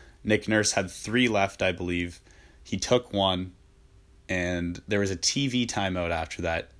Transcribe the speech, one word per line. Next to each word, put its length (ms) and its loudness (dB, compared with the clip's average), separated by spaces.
Nick 240 2
Nurse 240 4
had 180 0
three 380 0
left, 320 0
I 100 2
believe. 480 -4
He 100 -6
took 380 0
one, 400 0
and 640 -2
there 100 2
was 120 0
a 40 -2
T 320 0
V 180 0
timeout 460 -2
after 300 -4
that, 380 -2